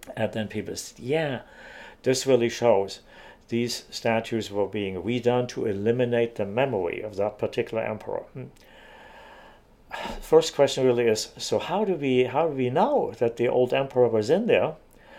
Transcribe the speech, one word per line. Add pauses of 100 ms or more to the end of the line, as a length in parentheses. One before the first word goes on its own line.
(160)
And
then
people
say,
"Yeah, (640)
this
really
shows (480)
these
statues
were
being
redone
to
eliminate
the
memory
of
that
particular
emperor."
Hmm. (1800)
First
question
really
is,
so
how
do
we,
how
do
we
know
that
the
old
emperor
was
in
there? (440)